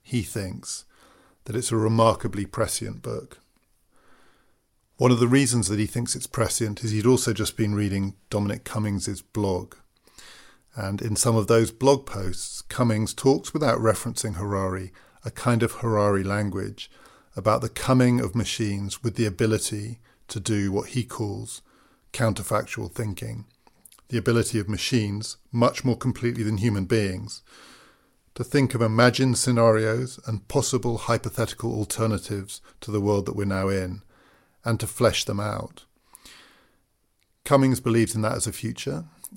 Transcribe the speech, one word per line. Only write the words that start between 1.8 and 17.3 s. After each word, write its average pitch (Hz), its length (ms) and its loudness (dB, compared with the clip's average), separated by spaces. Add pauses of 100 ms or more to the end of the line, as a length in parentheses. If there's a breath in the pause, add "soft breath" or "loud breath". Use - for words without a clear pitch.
prescient - 560 -6
book. - 380 -10 (1600 soft breath)
One 123 140 6
of 117 100 6
the 123 80 6
reasons 123 400 4
that 104 100 0
he 107 60 2
thinks 120 320 -4
it's - 100 -10
prescient 110 560 -2
is 113 80 -2
he'd 107 140 0
also 123 260 4
just 104 240 -2
been 104 200 0
reading 98 400 0 (140)
Dominic 101 360 -2
Cummings's 104 560 -4
blog. 95 540 -4 (1000 loud breath)
And 98 280 -4
in 107 120 -4
some 117 200 2
of 110 100 2
those 113 240 4
blog 135 380 2
posts, - 560 -6
Cummings 110 500 0
talks, - 400 2
without 147 240 2
referencing 110 600 0
Harari, 95 540 -2 (320 soft breath)
a 117 60 -10
kind 117 320 0
of 117 120 0
Harari 101 500 2
language 101 680 -4 (460 soft breath)